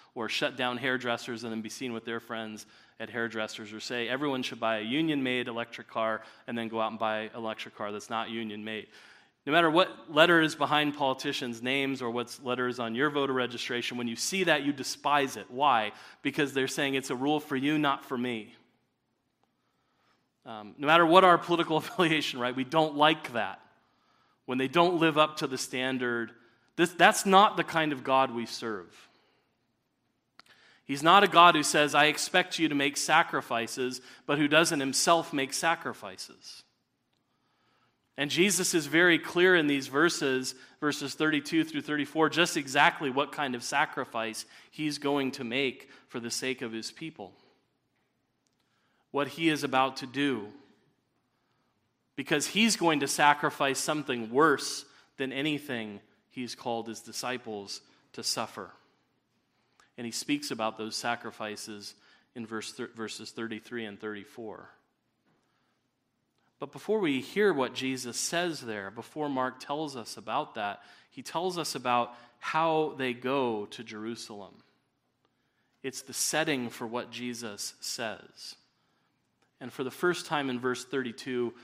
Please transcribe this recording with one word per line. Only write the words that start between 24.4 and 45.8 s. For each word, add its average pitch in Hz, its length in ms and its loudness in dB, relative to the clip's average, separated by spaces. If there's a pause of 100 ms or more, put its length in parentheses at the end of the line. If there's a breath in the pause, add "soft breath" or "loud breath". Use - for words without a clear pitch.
When 127 140 -4
they 131 100 0
don't 170 320 4
live 160 160 4
up 151 220 4
to 151 80 -4
the 131 120 -4
standard, 127 720 -2 (440 soft breath)
this, 170 140 4
that's 190 340 6
not 202 320 8
the - 80 0
kind 156 280 0
of 127 120 -8
God 131 300 2
we 117 100 -4
serve. 107 500 -8 (1900 soft breath)
He's 139 180 -6
not 185 220 8
a 190 40 6
God 170 260 10
who 151 80 2
says, 147 320 4
"I 147 120 8
expect 180 520 0
you 160 100 2
to 151 60 -2
make 143 240 0
sacrifices," 127 1040 0 (240 loud breath)
but 147 120 2
who 147 100 4
doesn't 160 320 4
himself 147 520 2
make 135 220 -2
sacrifices. - 1080 -6 (1500)
And 143 120 -2
Jesus 175 460 2
is 156 120 0
very 165 320 6
clear 180 360 4
in 160 120 4
these 139 200 0
verses, 135 680 2 (260 loud breath)
verses 143 340 -2
thirty-two 156 500 0
through 156 180 -6
thirty-four, 151 460 0
just 165 280 2
exactly 147 520 2
what 139 220 0
kind 135 240 -4
of 120 80 -8
sacrifice 120 840 -4 (280 loud breath)
he's 151 260 -6
going 143 340 0
to 135 120 -10
make 127 440 -4 (200 loud breath)